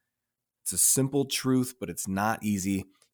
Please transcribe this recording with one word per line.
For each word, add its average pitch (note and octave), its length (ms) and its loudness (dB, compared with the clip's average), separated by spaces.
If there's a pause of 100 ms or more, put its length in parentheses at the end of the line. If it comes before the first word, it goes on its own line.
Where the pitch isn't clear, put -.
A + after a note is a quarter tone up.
(640)
It's - 100 -6
a F2+ 60 0
simple C#3 460 2
truth, C3 540 0
but F2 120 -6
it's - 160 -8
not G2+ 340 0
easy. G2 440 0 (280)